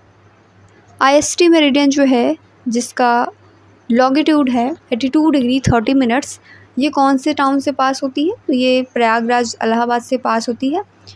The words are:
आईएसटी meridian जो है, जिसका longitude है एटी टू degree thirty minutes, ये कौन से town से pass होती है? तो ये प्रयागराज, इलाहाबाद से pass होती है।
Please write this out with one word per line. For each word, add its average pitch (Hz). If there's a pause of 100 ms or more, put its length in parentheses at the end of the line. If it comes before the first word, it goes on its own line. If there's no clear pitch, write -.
(1040)
आईएसटी 294
meridian 285
जो 285
है, 262 (320)
जिसका 240 (680)
longitude 269
है 247 (220)
एटी 247
टू 311
degree 262
thirty 247
minutes, 262 (400)
ये 277
कौन 277
से 294
town 277
से 277
pass 269
होती 285
है? 427 (120)
तो 330
ये 254 (120)
प्रयागराज, 233 (100)
इलाहाबाद 233
से 254
pass 226
होती 247
है। 392 (340)